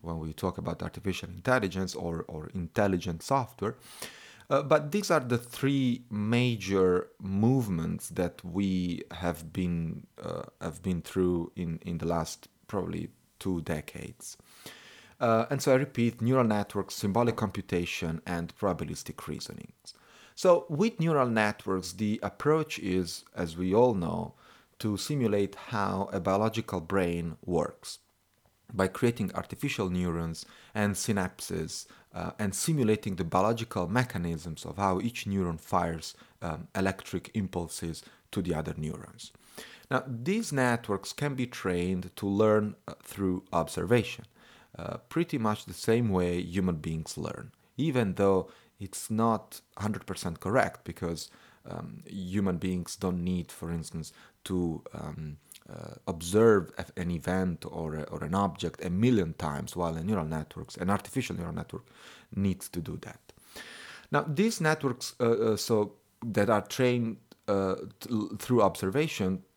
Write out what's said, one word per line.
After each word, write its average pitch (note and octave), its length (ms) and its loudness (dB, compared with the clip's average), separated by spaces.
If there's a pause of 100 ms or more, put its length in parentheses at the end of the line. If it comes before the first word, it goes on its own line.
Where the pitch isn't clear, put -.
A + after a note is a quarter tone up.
when E2 180 -6
we D#2+ 140 -6
talk - 260 -4
about - 240 -4
artificial F2+ 460 -6
intelligence F#2+ 640 0
or, E2+ 320 -4
or D#2 280 -10
intelligent F2+ 680 0
software. B2 540 -2 (760)
Uh, C#3+ 120 4
but D3 300 4
these G3+ 180 0
are D#3+ 100 6
the B2 180 2
three C3 720 0
major G#2 1000 4 (100)
movements G2 920 2
that F2 340 -2
we F2+ 560 0 (100)
have D#2+ 440 -4
been, E2+ 520 -2 (160)
uh, E2 200 -6 (180)
have E2 220 -8
been F2+ 180 0
through F2+ 560 2
in, E2 300 -4
in F2 100 -4
the D#2 80 -4
last E2 440 -2 (200)
probably E2+ 400 -4 (300)
two F2+ 240 -2
decades. - 760 -8 (840)
Uh, A2+ 300 4
and C#3 140 0
so C#3+ 100 6
I C3 40 8
repeat, B2 440 2
neural B2+ 240 4
networks, G#2 500 0
symbolic A2+ 420 2
computation, F2 880 -2
and E2+ 280 -4
probabilistic E2 720 -4
reasonings. - 680 -12 (400)
So F3 340 4
with F#3 320 0
neural D3 300 4
networks, G#2 600 0
the G#2+ 300 -2
approach D3+ 560 0
is, F2+ 460 -2 (100)
as E2 220 -4
we F2+ 180 0
all A#2+ 200 6
know, E2+ 400 -2 (460)
to G#2+ 180 -2
simulate G#2 560 2
how G2 580 -2
a G2 80 0
biological G2+ 640 2
brain E2+ 640 0
works - 540 -2 (720)
by F#2+ 160 2
creating A#2 460 0
artificial G2+ 540 -2
neurons E2+ 560 -2 (300)
and G#2 200 2
synapses, F#2 920 -4 (260)
uh, E2+ 260 -6
and G2+ 160 -2
simulating A2 600 2
the F2 80 -2
biological G2 640 2
mechanisms E2+ 760 -2
of E2 140 -10
how F#2+ 220 2
each - 260 -4
neuron F#2 340 0
fires, E2+ 540 -2 (280)
um, D#2+ 320 -6
electric F#2+ 600 -2
impulses E2+ 680 -4 (280)
to G#2 100 -2
the E2+ 140 0
other D#2 220 -4
neurons. - 560 -8 (580)
Now, C3 160 0
these C#3 460 -2
networks A#2+ 600 0
can C#3+ 220 -2
be B2+ 120 0
trained F2+ 680 0
to G#2 100 -4
learn, G#2+ 500 4 (120)
uh, - 140 -10
through F#2+ 500 -2
observation, F2 720 0 (540)
uh, - 200 -8 (100)
pretty E3 300 -2
much G#2+ 280 0
the F2+ 80 -12
same A#2 340 2
way F2+ 320 2
human F#2 360 0
beings D#2+ 420 -6
learn, - 320 -8 (260)
even B2 380 2
though G2 340 4 (320)
it's - 300 -10
not A2 500 0 (160)
hundred G2 300 -2
percent F2 340 -6
correct G2+ 440 0
because, E2+ 460 -6 (380)
um, E2 380 -12
human F#2+ 520 0
beings F2+ 380 -2
don't F2+ 280 0
need, F2+ 260 -2
for E2+ 220 -6
instance, E2 400 -8 (320)
to, F2 380 0 (100)
um, D2+ 460 -10 (340)
uh, D#2 220 -12 (120)
observe F#2+ 680 6
a-, - 240 -8
an F2 100 -2
event F2+ 560 0
or D#2+ 280 -6
a, D#2 80 -6
or D#2 200 -8
an D#2 120 -4
object F2 500 -2
a F#2 60 -2
million G2 420 4
times, D2 420 -4
while E2+ 220 -2
a E2 80 -6
neural F#2+ 220 0
networks, D#2 500 -8
an F2+ 140 -2
artificial G2+ 440 -2
neural E2+ 200 -6
network, - 320 -10 (500)
needs G2 320 0
to F2 140 -6
do D#2+ 180 -8
that. - 320 -18 (800)
Now, D3 160 2
these G3 320 2
networks, D#3 580 0
uh, B2+ 60 2
uh, A2+ 320 4
so G#2 380 2 (320)
that A#2+ 240 4
are G#2+ 100 6
trained, A#2+ 560 0 (320)
uh, G2 280 2 (240)
th-, A2 380 -2
through B2 220 4
observation F#2+ 840 2 (140)